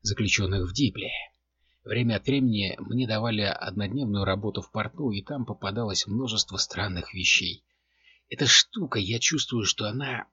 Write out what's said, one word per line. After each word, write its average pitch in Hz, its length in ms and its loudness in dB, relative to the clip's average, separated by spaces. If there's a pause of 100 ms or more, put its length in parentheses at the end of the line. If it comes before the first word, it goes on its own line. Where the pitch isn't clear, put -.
заключенных 98 680 0
в 92 40 -8
Дипле. - 380 0 (720)
Время 113 320 0
от 95 100 -4
времени 120 540 2
мне 120 280 -2
давали 110 340 0
однодневную 101 840 -2
работу 98 380 0
в - 100 -14
порту, 113 400 -2
и 98 100 -4
там 135 240 -6
попадалось 101 640 -2
множество 110 480 -2
странных 92 580 -4
вещей. 90 520 2 (640)
Эта - 180 2
штука, 135 520 4
я 104 200 0
чувствую, 123 460 0
что 107 200 0
она 123 480 -4